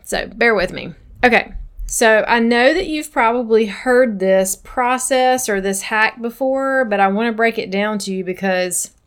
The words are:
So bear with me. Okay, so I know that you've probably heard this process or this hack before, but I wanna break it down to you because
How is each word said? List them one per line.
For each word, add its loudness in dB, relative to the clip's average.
So -6
bear 0
with -2
me. -12
Okay, 2
so 2
I 2
know 4
that -2
you've -8
probably 2
heard 0
this 2
process 0
or 0
this -4
hack -2
before, -2
but 0
I 4
wanna 0
break 0
it -6
down -2
to -6
you -6
because -2